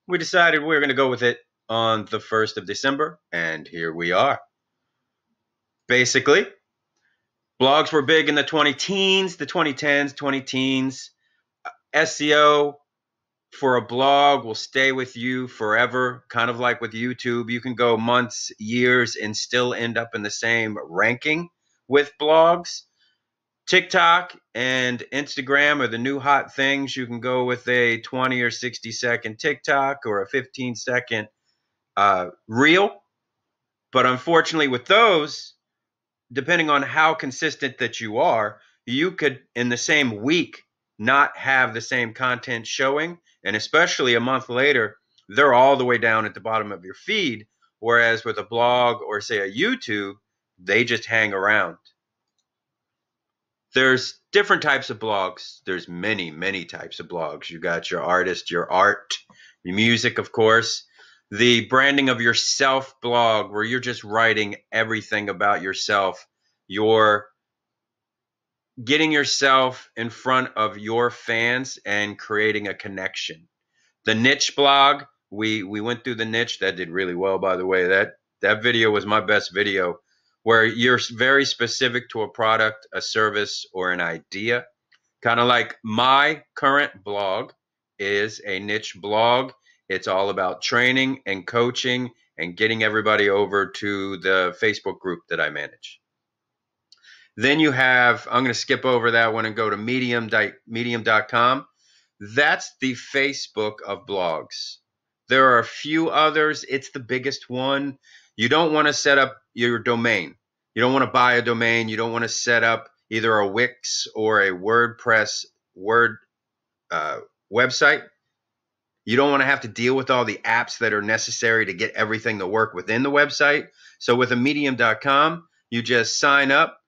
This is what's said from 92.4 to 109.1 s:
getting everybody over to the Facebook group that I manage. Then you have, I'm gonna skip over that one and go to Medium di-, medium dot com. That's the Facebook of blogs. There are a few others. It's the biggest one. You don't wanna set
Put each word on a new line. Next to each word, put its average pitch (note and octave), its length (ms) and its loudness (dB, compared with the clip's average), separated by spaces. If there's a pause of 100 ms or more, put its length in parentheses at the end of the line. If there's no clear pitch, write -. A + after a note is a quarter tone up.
getting A2 260 0
everybody G#2+ 460 2
over G2 380 0
to G2 500 -6
the F#2 440 0
Facebook G#2 380 -2
group F2 300 -8
that E2 140 -2
I D2+ 80 -2
manage. - 480 -14 (1400)
Then C#3 260 2
you D3+ 120 4
have, B2+ 580 4
I'm B2 140 2
gonna B2 80 0
skip A#2 320 -2
over A#2+ 280 2
that A#2 200 4
one A2 140 -2
and G#2+ 100 -8
go A2 140 0
to G2+ 80 -2
Medium A#2+ 480 -2
di-, G#2+ 260 0 (140)
medium A#2 360 -4
dot G#2+ 260 0
com. B2 380 0 (540)
That's C#3+ 500 -2 (120)
the C3 100 -2
Facebook B2 840 -4 (100)
of G2+ 180 -8
blogs. F2 720 -6 (540)
There C3 220 6
are A#2+ 60 6
a A2+ 60 0
few D#3 460 -2
others. D3+ 580 0
It's C3+ 220 -6
the C#3+ 100 -12
biggest B2+ 480 -6
one. C3+ 480 -4 (400)
You A#2+ 140 0
don't D#3 240 4
wanna D3 180 4
set C#3 240 4